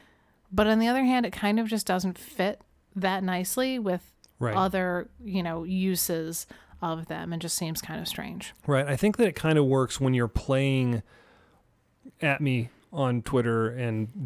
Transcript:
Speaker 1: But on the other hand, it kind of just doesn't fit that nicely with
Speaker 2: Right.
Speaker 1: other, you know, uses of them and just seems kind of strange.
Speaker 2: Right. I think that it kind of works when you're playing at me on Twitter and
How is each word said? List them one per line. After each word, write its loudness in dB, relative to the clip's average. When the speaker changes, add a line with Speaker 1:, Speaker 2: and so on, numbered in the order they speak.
Speaker 1:
But 4
on 4
the 4
other 2
hand, 4
it -6
kind 0
of 0
just -2
doesn't 0
fit -4
that -2
nicely -2
with -4
Speaker 2:
Right. -2
Speaker 1:
other, 0
you -2
know, -4
uses -2
of -4
them -8
and -4
just -4
seems -4
kind -10
of -8
strange. -10
Speaker 2:
Right. 2
I 0
think 2
that 4
it 0
kind 2
of 6
works 2
when 2
you're 2
playing 2
at 0
me 0
on 0
Twitter 2
and -2